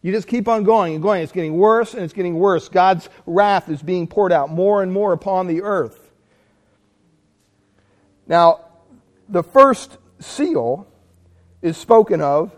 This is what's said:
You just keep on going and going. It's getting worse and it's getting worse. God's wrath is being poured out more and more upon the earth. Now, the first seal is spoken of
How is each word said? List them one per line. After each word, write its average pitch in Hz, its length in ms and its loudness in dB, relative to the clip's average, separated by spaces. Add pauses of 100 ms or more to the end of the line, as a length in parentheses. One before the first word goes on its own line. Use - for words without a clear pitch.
You 180 100 -4
just 208 160 -4
keep 233 180 -2
on 226 160 0
going 190 320 2
and 156 80 -8
going. 190 200 0
It's 156 100 -10
getting 160 260 -6
worse 220 360 2
and 208 100 -8
it's 156 100 -10
getting 175 240 -4
worse. 185 300 0
God's 185 400 0 (180)
wrath 196 420 0
is 151 140 -8
being 175 240 -4
poured 190 260 0
out 147 180 0
more 196 320 0
and 185 100 -4
more 196 200 -2
upon 185 360 -4
the 170 140 -4
earth. 190 500 -6 (2250)
Now, 165 340 2 (680)
the 180 140 -2
first - 560 2 (220)
seal 185 680 -4 (720)
is 165 160 -4
spoken 214 460 2
of 147 360 -2